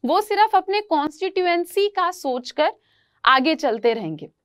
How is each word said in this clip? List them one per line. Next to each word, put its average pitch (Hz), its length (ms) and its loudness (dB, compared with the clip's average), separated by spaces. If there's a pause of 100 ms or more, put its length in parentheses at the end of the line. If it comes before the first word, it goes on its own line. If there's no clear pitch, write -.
वो 302 180 2
सिर्फ 415 340 2
अपने 381 260 2
कॉन्स्टिट्यूएंसी 349 1080 -2
का 359 220 -2
सोचकर 285 600 -2 (520)
आगे 262 320 2
चलते 226 380 0
रहेंगे 160 360 -8 (160)